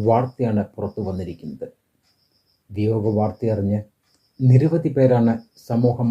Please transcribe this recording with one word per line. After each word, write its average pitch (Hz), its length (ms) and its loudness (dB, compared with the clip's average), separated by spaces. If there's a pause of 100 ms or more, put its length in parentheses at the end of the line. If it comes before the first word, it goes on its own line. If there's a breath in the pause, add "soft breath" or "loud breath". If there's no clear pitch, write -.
വാർത്തയാണ് 113 580 0 (100)
പുറത്തു 101 360 -8
വന്നിരിക്കുന്നത്. 87 580 -10 (1000)
വിയോഗ 104 360 -2 (100)
വാർത്തയറിഞ്ഞ് 104 640 -2 (580)
നിരവധി 151 500 4
പേരാണ് 123 460 2 (320)
സമൂഹ 120 440 0